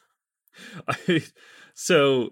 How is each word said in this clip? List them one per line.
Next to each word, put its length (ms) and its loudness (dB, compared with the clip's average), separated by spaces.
<laughs> 680 -20
I, 360 0
so 580 2